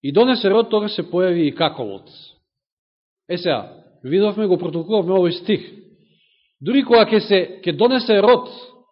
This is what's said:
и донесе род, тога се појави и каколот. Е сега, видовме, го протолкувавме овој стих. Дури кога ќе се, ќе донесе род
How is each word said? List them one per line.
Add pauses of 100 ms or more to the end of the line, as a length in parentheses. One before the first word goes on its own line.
и
донесе
род,
тога
се
појави
и
каколот. (1200)
Е
сега, (320)
видовме,
го
протолкувавме
овој
стих. (1000)
Дури
кога
ќе
се,
ќе
донесе
род (440)